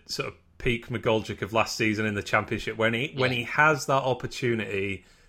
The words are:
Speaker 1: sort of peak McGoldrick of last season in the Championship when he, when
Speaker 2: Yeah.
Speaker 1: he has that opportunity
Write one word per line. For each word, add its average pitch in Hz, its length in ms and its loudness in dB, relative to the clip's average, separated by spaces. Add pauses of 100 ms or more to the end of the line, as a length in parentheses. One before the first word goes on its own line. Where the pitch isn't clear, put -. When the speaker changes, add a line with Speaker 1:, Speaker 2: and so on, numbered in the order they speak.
Speaker 1:
sort - 240 -6
of - 60 -16 (220)
peak 117 300 -2
McGoldrick 110 540 0
of 104 120 -6
last 107 240 2
season 110 280 2
in 104 100 -2
the 98 80 -4
Championship 110 540 0
when 113 160 2
he, 123 240 -4
when 127 140 2
Speaker 2:
Yeah. 123 80 -2
Speaker 1:
he 117 60 -4
has 151 420 4
that 135 160 2
opportunity 107 1000 -2 (260)